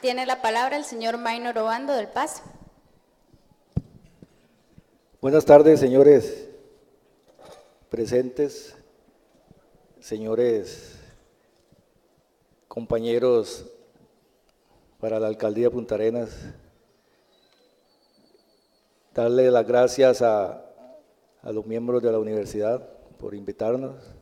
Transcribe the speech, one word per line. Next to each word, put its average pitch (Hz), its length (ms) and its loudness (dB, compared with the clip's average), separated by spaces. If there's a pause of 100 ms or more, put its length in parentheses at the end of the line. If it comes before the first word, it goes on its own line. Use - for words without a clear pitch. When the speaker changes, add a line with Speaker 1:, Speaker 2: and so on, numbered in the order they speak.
Speaker 1:
Tiene 254 240 -4
la 254 160 -4
palabra 247 380 -2
el 294 60 -8
señor 226 340 -8
Maynor 240 400 -6
Obando 233 340 -4
del 214 160 -4
pas. 302 340 -8 (2750)
Speaker 2:
Buenas 147 240 2
tardes, 147 340 10
señores 139 720 4 (1400)
presentes, 123 840 -4 (1300)
señores 110 960 -4 (1700)
compañeros 117 1000 -2 (1300)
para 110 220 -6
la 110 60 -4
alcaldía 107 400 -2
de 117 40 4
Punta 117 260 -6
Arenas. 113 340 -4 (2750)
Darle 123 380 2
las 117 160 2
gracias 123 560 2
a, 104 420 -2 (800)
a 113 100 -12
los 107 140 -8
miembros 117 360 -4
de 117 80 0
la 110 80 0
universidad 107 720 -6 (300)
por - 160 -14
invitarnos. 113 640 -6 (260)